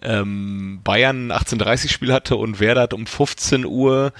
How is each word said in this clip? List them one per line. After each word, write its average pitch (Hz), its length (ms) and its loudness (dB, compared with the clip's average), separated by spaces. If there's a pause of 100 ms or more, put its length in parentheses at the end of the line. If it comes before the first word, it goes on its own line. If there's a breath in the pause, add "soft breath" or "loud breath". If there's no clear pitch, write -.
ähm, 101 800 -4
Bayern 123 460 2
ein - 20 -6
achtzehn - 300 -2
dreißig 117 320 0
Spiel 127 200 -2
hatte 131 220 2
und 107 240 -2
Werder 117 240 4
hat 120 100 0
um 110 140 -8
fünfzehn - 580 0
Uhr 135 560 2